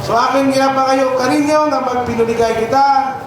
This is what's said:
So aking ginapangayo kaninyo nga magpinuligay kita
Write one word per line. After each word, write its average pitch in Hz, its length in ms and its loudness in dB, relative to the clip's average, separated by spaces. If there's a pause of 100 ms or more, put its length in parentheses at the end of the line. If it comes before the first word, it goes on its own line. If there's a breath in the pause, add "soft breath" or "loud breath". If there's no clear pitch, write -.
So - 80 -6
aking 269 400 0
ginapangayo 269 640 0
kaninyo 294 560 0
nga 269 160 -2
magpinuligay 226 800 -2
kita 269 480 2 (100)